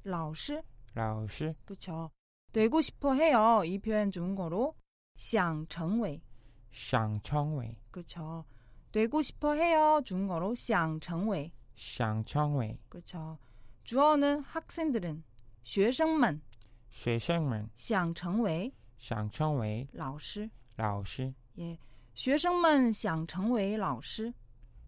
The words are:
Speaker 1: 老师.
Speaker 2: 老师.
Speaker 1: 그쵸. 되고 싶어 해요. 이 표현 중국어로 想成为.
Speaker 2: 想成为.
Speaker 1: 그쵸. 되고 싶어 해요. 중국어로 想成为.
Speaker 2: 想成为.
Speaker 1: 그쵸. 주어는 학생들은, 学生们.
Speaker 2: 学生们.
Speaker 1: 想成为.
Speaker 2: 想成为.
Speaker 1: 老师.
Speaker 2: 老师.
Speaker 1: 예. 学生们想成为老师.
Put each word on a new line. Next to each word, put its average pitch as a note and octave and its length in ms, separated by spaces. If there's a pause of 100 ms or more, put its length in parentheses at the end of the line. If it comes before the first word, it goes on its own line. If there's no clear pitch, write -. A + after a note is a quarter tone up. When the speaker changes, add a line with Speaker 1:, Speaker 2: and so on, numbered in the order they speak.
Speaker 1:
老 E3 280
师. D4 300 (320)
Speaker 2:
老 A2 320
师. D#3 260 (120)
Speaker 1:
그쵸. E3 440 (440)
되고 A3+ 280
싶어 - 320
해요. A#3 520
이 F#3 140
표현 G#3+ 320
중국어로 F#3 640 (420)
想成为. E3+ 1040 (500)
Speaker 2:
想 A2 520
成 D3+ 340
为. A2+ 200 (140)
Speaker 1:
그쵸. E3 520 (480)
되고 A3+ 300
싶어 - 320
해요. D#4 500
중국어로 F#3+ 520
想成为. E3+ 960 (240)
Speaker 2:
想 A2 500
成 D3 320
为. A2+ 200 (120)
Speaker 1:
그쵸. D#3+ 480 (480)
주어는 C#4+ 580
학생들은, A#3 800 (400)
学生们. B3+ 800 (500)
Speaker 2:
学 A#2 260
生 E3 300
们. A2 300
Speaker 1:
想 F3 360
成 F3+ 280
为. F#3+ 320 (240)
Speaker 2:
想 G#2+ 340
成 D3+ 280
为. A2 340
Speaker 1:
老 C#3 240
师. G#3 320 (280)
Speaker 2:
老 G#2 280
师. C3 280 (240)
Speaker 1:
예. E3+ 200 (360)
学生们想成为老师. A3 2250 (540)